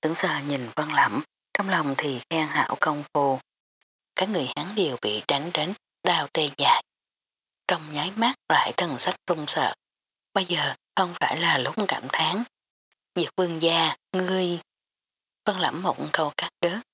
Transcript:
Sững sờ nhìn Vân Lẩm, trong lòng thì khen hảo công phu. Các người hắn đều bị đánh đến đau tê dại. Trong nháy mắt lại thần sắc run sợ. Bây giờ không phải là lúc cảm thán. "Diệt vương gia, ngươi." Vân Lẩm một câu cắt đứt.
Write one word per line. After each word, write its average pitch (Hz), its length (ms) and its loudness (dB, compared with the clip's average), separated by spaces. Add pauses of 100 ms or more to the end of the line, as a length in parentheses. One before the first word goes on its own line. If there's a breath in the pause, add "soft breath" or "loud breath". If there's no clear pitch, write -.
Sững 156 120 2
sờ 151 240 2 (100)
nhìn 131 280 -4
Vân 151 120 -2
Lẩm, 113 340 2 (320)
trong 196 160 -2
lòng 156 280 0
thì 135 220 -2 (100)
khen 160 160 0
hảo 147 340 -2
công 147 220 0 (120)
phu. 139 260 2 (760)
Các 190 120 0
người 160 280 -2
hắn 170 180 -6
đều 160 280 0
bị 107 260 -2
đánh 143 260 0
đến 160 200 -2 (300)
đau 156 280 2
tê 151 240 2
dại. - 260 4 (880)
Trong 156 240 -2
nháy 151 240 -4
mắt 233 180 2 (140)
lại 151 280 2
thần 156 220 -2
sắc - 180 2 (100)
run 160 200 -2
sợ. 143 280 2 (600)
Bây 190 100 2
giờ 156 300 -2 (220)
không 180 240 2
phải - 200 0
là 165 180 2
lúc 131 160 -2 (140)
cảm - 140 0 (100)
thán. 165 300 0 (720)
"Diệt 170 220 0
vương 170 260 0
gia, 165 340 2 (160)
ngươi." 185 480 0 (840)
Vân 196 120 0
Lẩm 165 240 -2
một 185 140 0 (160)
câu 151 240 2
cắt - 140 -4 (100)
đứt. 180 200 0 (140)